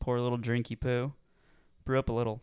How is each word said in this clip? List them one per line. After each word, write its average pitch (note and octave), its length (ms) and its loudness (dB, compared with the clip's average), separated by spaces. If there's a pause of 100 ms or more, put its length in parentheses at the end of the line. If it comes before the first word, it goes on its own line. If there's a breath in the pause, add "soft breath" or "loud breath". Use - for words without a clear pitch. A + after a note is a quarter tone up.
pour B2 160 0
a A#2+ 60 0
little B2 160 2
drinky A#2 400 -2
poo, B2+ 360 -2 (720)
brew C3 120 4
up C3+ 120 0
a - 20 0
little A2+ 300 0